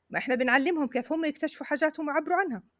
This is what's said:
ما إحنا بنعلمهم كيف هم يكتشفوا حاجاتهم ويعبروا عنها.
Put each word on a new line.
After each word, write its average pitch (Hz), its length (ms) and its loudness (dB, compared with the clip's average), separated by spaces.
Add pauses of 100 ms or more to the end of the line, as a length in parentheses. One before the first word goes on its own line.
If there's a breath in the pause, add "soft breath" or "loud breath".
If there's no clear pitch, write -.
ما - 100 -4
إحنا 262 160 0
بنعلمهم 269 520 2
كيف - 260 -4
هم 320 120 0
يكتشفوا 302 400 -4
حاجاتهم 302 420 0
ويعبروا 311 300 0
عنها. 311 260 -2 (160)